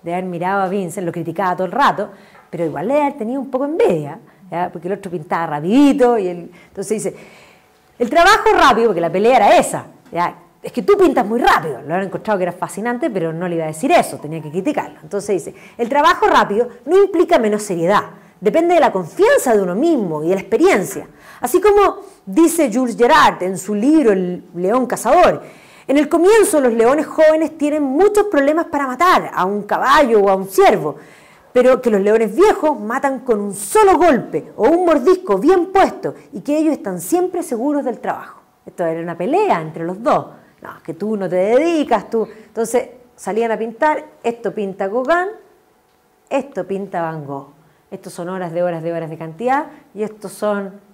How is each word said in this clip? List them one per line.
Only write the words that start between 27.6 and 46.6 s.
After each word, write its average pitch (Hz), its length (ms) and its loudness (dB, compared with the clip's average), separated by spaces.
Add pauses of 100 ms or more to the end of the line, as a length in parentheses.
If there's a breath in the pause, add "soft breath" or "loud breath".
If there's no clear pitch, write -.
muchos 403 440 2
problemas 302 380 2
para 285 220 -4
matar 254 460 2
a 160 120 -2
un 202 180 -4
caballo 226 580 2
o 196 80 4
a 190 60 4
un 190 120 -6
ciervo, 196 480 2 (580 loud breath)
pero 247 280 4
que 240 100 0
los 202 100 2
leones 214 340 2
viejos 311 440 2
matan 262 400 -4
con 247 220 -2
un 202 120 -6
solo 392 440 2
golpe 247 580 0
o 214 140 2
un 349 160 2
mordisco 285 520 2
bien 330 300 2
puesto 285 480 0 (180 loud breath)
y 196 80 -12
que 294 160 -2
ellos 311 160 2
están 190 260 -6
siempre 359 440 -2
seguros 277 420 -4
del 233 140 -6
trabajo". - 420 -10 (240)
Esto 180 200 -6
era 165 160 -4
una 170 160 -8
pelea 262 440 0
entre 160 220 -10
los 185 180 -8
dos. 233 260 0 (340 loud breath)
"No, - 160 -18
es - 60 -20
que - 120 -12
tú 214 200 -4
no 190 140 -6
te 175 60 -2
dedicas, 254 760 0
tú". 226 180 -4 (200 loud breath)
Entonces - 420 -4 (260)
salían 226 360 -4
a 214 60 -2
pintar, 226 460 -4 (200)
esto 233 280 -6
pinta 196 360 -6
Gauguin, 277 420 -2 (1000)
esto - 380 -6